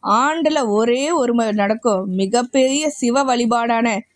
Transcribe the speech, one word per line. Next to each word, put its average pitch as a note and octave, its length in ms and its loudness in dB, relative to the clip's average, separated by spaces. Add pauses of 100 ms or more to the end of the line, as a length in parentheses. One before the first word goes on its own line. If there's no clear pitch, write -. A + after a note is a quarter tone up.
ஆண்டுல D4+ 560 0 (100)
ஒரே A#3 320 2 (120)
ஒரு B3+ 220 0
முறை A3+ 180 0
நடக்கும் G#3 520 0 (100)
மிகப்பெரிய C4 760 0
சிவ C#4 340 0
வழிபாடான A#3 680 0 (220)